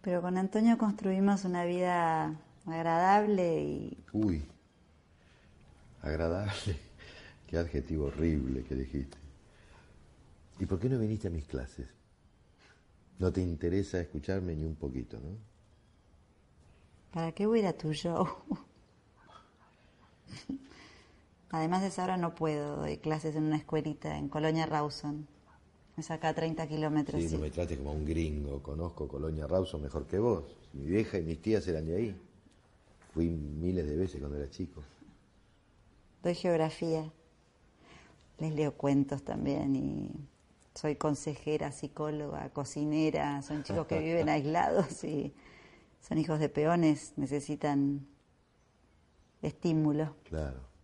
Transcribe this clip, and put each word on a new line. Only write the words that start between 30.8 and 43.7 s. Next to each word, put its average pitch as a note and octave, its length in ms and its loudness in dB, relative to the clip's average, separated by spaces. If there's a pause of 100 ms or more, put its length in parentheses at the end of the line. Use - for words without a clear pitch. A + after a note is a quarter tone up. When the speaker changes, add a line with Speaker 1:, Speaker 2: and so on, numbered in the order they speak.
Speaker 2:
vieja G#2 320 2
y E2+ 40 -2
mis D#2+ 180 -4
tías G#2+ 280 2
eran D#2+ 180 -2
de E2 100 -2
ahí. G2+ 240 -2 (920)
Fui E2 160 2
miles D#2+ 580 -2
de D2 100 -2
veces F2+ 220 -2
cuando C#2+ 180 -6
era D2 140 -6
chico. E2 320 -10 (1400)
Speaker 1:
Doy F3 100 2
geografía. D#3+ 800 0 (1300)
Les D#3 120 -2
leo D3 240 0
cuentos C#3 460 2
también C#3 540 0
y - 340 -2 (640)
soy D3+ 220 -2
consejera, D3 720 -2
psicóloga, D3+ 800 -6
cocinera. D3 920 0
Son D3+ 200 -6
chicos - 240 -2